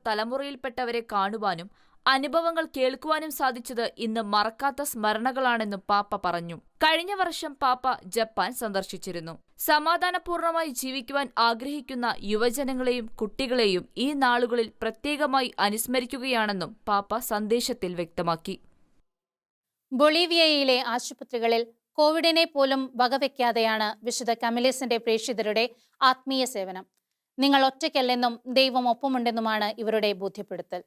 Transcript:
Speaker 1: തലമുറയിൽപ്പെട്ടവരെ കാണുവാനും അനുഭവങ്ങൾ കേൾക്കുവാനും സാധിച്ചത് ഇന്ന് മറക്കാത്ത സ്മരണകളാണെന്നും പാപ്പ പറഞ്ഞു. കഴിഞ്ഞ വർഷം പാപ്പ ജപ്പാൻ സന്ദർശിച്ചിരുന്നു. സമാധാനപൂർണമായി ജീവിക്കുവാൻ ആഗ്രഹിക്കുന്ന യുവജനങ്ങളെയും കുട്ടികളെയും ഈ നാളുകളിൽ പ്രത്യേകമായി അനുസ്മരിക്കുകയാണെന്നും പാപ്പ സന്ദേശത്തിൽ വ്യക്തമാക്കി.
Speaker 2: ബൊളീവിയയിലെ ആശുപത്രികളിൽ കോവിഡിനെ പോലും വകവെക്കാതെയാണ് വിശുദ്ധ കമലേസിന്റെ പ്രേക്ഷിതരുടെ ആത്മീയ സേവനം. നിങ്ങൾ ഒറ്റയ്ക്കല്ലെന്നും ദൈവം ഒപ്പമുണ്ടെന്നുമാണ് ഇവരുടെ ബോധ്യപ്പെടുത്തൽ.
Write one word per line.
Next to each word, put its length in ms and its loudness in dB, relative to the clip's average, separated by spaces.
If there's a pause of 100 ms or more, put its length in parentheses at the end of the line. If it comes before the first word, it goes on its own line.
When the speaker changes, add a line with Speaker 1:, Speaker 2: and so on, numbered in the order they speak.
Speaker 1:
തലമുറയിൽപ്പെട്ടവരെ 960 -4 (100)
കാണുവാനും 580 -2 (360)
അനുഭവങ്ങൾ 680 2
കേൾക്കുവാനും 540 0
സാധിച്ചത് 680 -4
ഇന്ന് 220 -2
മറക്കാത്ത 600 -2
സ്മരണകളാണെന്നും 1080 -2
പാപ്പ 400 0
പറഞ്ഞു. 260 -4
കഴിഞ്ഞ 600 0
വർഷം 400 -4
പാപ്പ 500 0
ജപ്പാൻ 480 -2
സന്ദർശിച്ചിരുന്നു. 840 -6 (200)
സമാധാനപൂർണമായി 1080 0
ജീവിക്കുവാൻ 600 -4 (100)
ആഗ്രഹിക്കുന്ന 840 -2
യുവജനങ്ങളെയും 840 -2
കുട്ടികളെയും 880 0
ഈ 160 -2
നാളുകളിൽ 600 2 (100)
പ്രത്യേകമായി 760 -2
അനുസ്മരിക്കുകയാണെന്നും 1160 -2 (120)
പാപ്പ 300 0
സന്ദേശത്തിൽ 760 -2
വ്യക്തമാക്കി. 640 -4 (1300)
Speaker 2:
ബൊളീവിയയിലെ 920 4
ആശുപത്രികളിൽ 800 -2 (260)
കോവിഡിനെ 520 4
പോലും 520 0
വകവെക്കാതെയാണ് 1080 0
വിശുദ്ധ 300 -2
കമലേസിന്റെ 600 0
പ്രേക്ഷിതരുടെ 800 0 (280)
ആത്മീയ 420 2
സേവനം. 420 -8 (520)
നിങ്ങൾ 280 6
ഒറ്റയ്ക്കല്ലെന്നും 800 0
ദൈവം 420 2
ഒപ്പമുണ്ടെന്നുമാണ് 880 0
ഇവരുടെ 340 0
ബോധ്യപ്പെടുത്തൽ. 760 -8